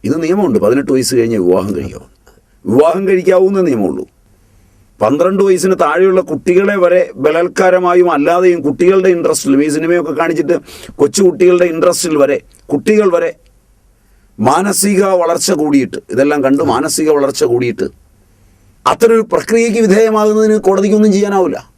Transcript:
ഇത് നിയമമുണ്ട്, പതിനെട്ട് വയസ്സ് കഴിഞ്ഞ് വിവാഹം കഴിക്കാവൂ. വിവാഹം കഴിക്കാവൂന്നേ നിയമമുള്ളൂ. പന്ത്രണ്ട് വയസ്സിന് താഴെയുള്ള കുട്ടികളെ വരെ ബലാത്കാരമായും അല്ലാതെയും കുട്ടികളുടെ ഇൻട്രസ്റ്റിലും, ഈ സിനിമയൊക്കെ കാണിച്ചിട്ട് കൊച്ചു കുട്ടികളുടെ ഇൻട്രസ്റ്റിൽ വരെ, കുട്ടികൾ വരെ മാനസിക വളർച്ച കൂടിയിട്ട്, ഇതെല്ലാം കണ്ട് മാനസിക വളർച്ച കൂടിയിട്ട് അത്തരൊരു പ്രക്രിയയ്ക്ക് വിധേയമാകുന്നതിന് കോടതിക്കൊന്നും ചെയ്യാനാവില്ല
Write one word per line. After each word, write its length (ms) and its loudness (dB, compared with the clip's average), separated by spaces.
ഇത് 160 -2
നിയമമുണ്ട്, 420 -2
പതിനെട്ട് 300 0
വയസ്സ് 240 -2
കഴിഞ്ഞ് 280 -2
വിവാഹം 300 0
കഴിക്കാവൂ. 300 -12
വിവാഹം 380 2
കഴിക്കാവൂന്നേ 600 2
നിയമമുള്ളൂ. 360 -4
പന്ത്രണ്ട് 440 0
വയസ്സിന് 360 0
താഴെയുള്ള 380 2
കുട്ടികളെ 440 0
വരെ 180 4
ബലാത്കാരമായും 920 2
അല്ലാതെയും 500 2
കുട്ടികളുടെ 500 2
ഇൻട്രസ്റ്റിലും, 500 0
ഈ 100 -2
സിനിമയൊക്കെ 440 -2
കാണിച്ചിട്ട് 360 -2
കൊച്ചു 260 0
കുട്ടികളുടെ 480 2
ഇൻട്രസ്റ്റിൽ 480 -2
വരെ, 160 0
കുട്ടികൾ 440 0
വരെ 140 -2
മാനസിക 540 0
വളർച്ച 280 -2
കൂടിയിട്ട്, 380 0
ഇതെല്ലാം 320 0
കണ്ട് 180 2
മാനസിക 360 -2
വളർച്ച 240 -2
കൂടിയിട്ട് 360 -4
അത്തരൊരു 420 2
പ്രക്രിയയ്ക്ക് 540 0
വിധേയമാകുന്നതിന് 680 2
കോടതിക്കൊന്നും 480 2
ചെയ്യാനാവില്ല 440 0